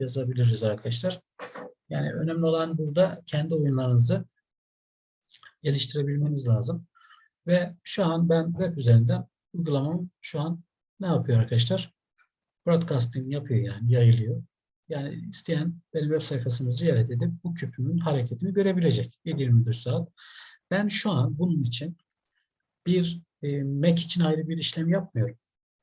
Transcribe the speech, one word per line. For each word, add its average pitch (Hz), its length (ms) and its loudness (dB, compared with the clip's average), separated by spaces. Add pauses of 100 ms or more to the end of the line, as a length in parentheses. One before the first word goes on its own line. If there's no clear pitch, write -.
yazabiliriz 123 640 0
arkadaşlar. 117 560 -2 (680)
Yani 147 240 -4
önemli 165 340 -2
olan 160 320 0
burada 156 480 0
kendi 156 280 -2
oyunlarınızı 127 680 2 (1400)
geliştirebilmeniz 143 840 -2
lazım. 117 380 0 (600)
Ve 175 360 0
şu - 220 -2
an 165 240 2
ben 165 240 2
web 185 260 -4
üzerinden 117 460 4 (280)
uygulamam 160 580 -2 (100)
şu - 200 -8
an 170 240 -6 (360)
ne 190 60 -6
yapıyor 131 320 2
arkadaşlar? 120 560 0 (720)
Broadcasting 135 640 0
yapıyor 120 420 -2
yani, 120 180 2
yayılıyor. 117 520 4 (440)
Yani 143 400 -8
isteyen 165 520 -4 (140)
benim 147 140 -2
web 151 140 0
sayfasını 127 500 -2
ziyaret 127 380 2
edip 127 200 0 (140)
bu 170 100 -4
küpümün 139 440 -4
hareketini 147 540 -2
görebilecek 175 720 0
yedi 143 180 -4
yirmi 120 220 6
dört 117 120 -2
saat. 165 360 -4 (580)
Ben 202 180 0
şu 202 220 -2
an 127 280 0
bunun 165 240 0
için 147 340 -4 (880)
bir, 170 360 0 (200)
e, 143 200 -4
Mac 143 400 2
için - 180 -2
ayrı 160 280 2
bir 165 100 -4
işlem 160 300 -2
yapmıyorum. 170 500 -2 (440)